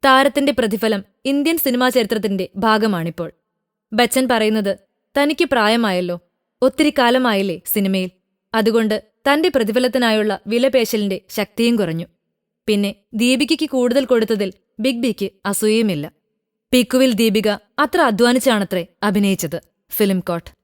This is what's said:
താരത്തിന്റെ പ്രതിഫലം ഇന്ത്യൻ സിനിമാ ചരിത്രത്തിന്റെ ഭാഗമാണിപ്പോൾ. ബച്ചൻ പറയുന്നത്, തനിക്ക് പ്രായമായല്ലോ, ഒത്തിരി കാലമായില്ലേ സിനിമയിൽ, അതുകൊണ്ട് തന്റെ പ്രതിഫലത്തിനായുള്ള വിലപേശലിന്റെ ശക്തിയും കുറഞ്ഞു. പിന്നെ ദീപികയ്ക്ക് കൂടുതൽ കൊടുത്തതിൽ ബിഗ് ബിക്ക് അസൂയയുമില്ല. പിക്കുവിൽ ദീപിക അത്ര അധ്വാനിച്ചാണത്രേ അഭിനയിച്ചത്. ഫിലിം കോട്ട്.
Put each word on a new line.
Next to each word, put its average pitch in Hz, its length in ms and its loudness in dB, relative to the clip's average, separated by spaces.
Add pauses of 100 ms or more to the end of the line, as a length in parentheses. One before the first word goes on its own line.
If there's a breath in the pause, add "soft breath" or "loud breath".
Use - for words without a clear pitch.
താരത്തിന്റെ 277 480 2
പ്രതിഫലം 208 520 -2 (200)
ഇന്ത്യൻ 285 340 0
സിനിമാ 254 300 0
ചരിത്രത്തിന്റെ 208 680 -2
ഭാഗമാണിപ്പോൾ. 196 760 -2 (600)
ബച്ചൻ 240 380 0
പറയുന്നത്, 214 460 0 (420)
തനിക്ക് 294 260 0
പ്രായമായല്ലോ, 208 760 0 (420)
ഒത്തിരി 294 280 0
കാലമായില്ലേ 226 760 0
സിനിമയിൽ, 190 440 -2 (440)
അതുകൊണ്ട് 220 480 0 (300)
തന്റെ 320 160 2
പ്രതിഫലത്തിനായുള്ള 226 1000 0
വിലപേശലിന്റെ 220 840 0
ശക്തിയും 233 480 -2
കുറഞ്ഞു. 165 300 -4 (600)
പിന്നെ 202 280 0 (200)
ദീപികയ്ക്ക് 262 560 0
കൂടുതൽ 254 340 0
കൊടുത്തതിൽ 214 480 0 (280)
ബിഗ് 233 220 -2
ബിക്ക് 202 280 -4 (160)
അസൂയയുമില്ല. 202 680 0 (600)
പിക്കുവിൽ 254 400 4
ദീപിക 214 360 2 (300)
അത്ര 302 220 0
അധ്വാനിച്ചാണത്രേ 233 840 2 (160)
അഭിനയിച്ചത്. 196 580 0 (300)
ഫിലിം 196 300 0
കോട്ട്. 170 300 -6 (140)